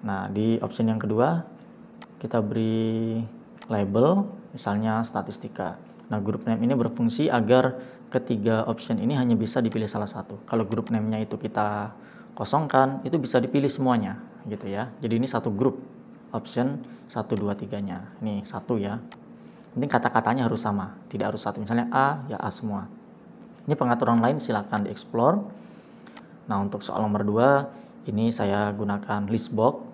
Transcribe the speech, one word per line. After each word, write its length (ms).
Nah, 240
di 320
option 240
yang 80
kedua, 480
kita 240
beri 800
label, 560
misalnya 480
statistika. 720
Nah, 160
group 240
name 160
ini 80
berfungsi 560
agar 480
ketiga 640
option 240
ini 240
hanya 160
bisa 240
dipilih 240
salah 240
satu. 400
Kalau 160
group 240
name-nya 400
itu 80
kita 560
kosongkan, 720
itu 160
bisa 160
dipilih 320
semuanya, 480
gitu 160
ya. 240
Jadi 160
ini 80
satu 240
grup, 240
option 480
satu, 320
dua, 160
tiganya. 560
Ini 240
satu 320
ya. 160
Penting 260
kata-katanya 540
harus 160
sama, 320
tidak 240
harus 140
satu. 180
Misalnya 320
A, 320
ya 140
A 100
semua. 380
Ini 100
pengaturan 400
lain 240
silakan 400
dieksplor. 560
Nah, 80
untuk 240
soal 220
nomor 180
dua, 460
ini 240
saya 420
gunakan 560
list 240
box 240